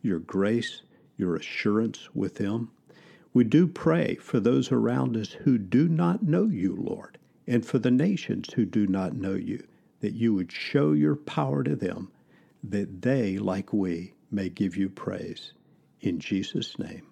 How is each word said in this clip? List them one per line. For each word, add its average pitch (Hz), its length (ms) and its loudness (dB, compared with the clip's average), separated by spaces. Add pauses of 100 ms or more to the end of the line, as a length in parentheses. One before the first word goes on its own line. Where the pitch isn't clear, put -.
your 95 180 0
grace, 104 640 -2 (380)
your 87 180 0
assurance - 760 -2
with 95 220 -4
them. 110 340 -4 (640)
We 123 100 8
do 151 220 6
pray - 560 2
for - 180 -2
those 127 320 2
around 120 460 0
us 104 140 -6
who 127 260 2
do 107 280 4
not 170 360 2
know 180 240 4
you, 160 280 0
Lord, - 440 -8 (280)
and 120 180 2
for - 140 0
the 120 120 2
nations 127 640 0
who 117 100 2
do 101 220 2
not 95 280 0
know 95 200 -4
you, - 280 -6 (380)
that 107 140 -4
you 113 180 2
would 92 180 0
show - 420 0
your 76 220 4
power 143 480 -2
to 73 140 0
them, 95 340 -6 (540)
that 98 380 -6
they, 120 340 2
like 98 340 -2
we, 92 440 -2 (160)
may 98 180 -2
give 92 300 -2
you 95 100 0
praise. - 640 -8 (480)
In 85 180 -2
Jesus' - 600 -4
name - 340 -12